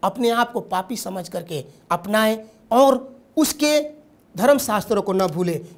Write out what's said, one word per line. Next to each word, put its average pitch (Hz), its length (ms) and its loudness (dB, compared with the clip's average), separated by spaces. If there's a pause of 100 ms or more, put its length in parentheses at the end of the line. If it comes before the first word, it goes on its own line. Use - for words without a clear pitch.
अपने 214 280 0
आप 233 220 0
को 196 80 -4
पापी 185 360 -6
समझ 185 320 -10
करके 165 360 -8 (260)
अपनाएं 214 480 0 (340)
और 262 480 4 (160)
उसके 302 440 2 (560)
धर्म 269 220 4
शास्त्रों 208 440 -2
को 202 100 -4
न 190 140 2
भूलें। 165 400 -4 (120)